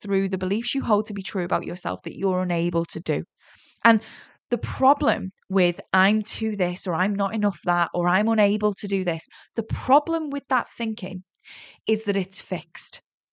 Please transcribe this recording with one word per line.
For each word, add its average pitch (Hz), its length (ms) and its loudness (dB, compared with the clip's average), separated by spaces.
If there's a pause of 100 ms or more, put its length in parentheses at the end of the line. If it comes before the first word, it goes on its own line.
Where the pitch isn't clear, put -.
through 196 260 0
the 190 100 0
beliefs 196 380 -2
you 269 80 -2
hold 214 220 2
to - 80 -8
be 196 100 -6
true 180 220 -4
about 170 200 -2
yourself 175 380 -6
that - 140 -10
you're 185 240 0
unable 170 440 0
to - 140 -10
do? 160 240 -2 (640)
And 226 160 6 (480)
the 240 80 0
problem 262 760 2 (180)
with 180 320 2 (100)
"I'm 202 300 4
too 220 340 -4
this," 180 320 -2
or 175 80 0
"I'm 190 180 0
not 196 220 -2
enough 202 300 0
that," 175 280 2
or 175 140 2
"I'm 196 220 4
unable 208 460 2
to - 120 -6
do 190 160 0
this," 165 240 -4 (280)
the 226 80 -2
problem 302 680 0
with 277 180 -6
that 254 220 -2
thinking 214 560 -8 (600)
is - 200 0
that 202 100 0
it's 190 240 -2
fixed. - 640 -10 (320)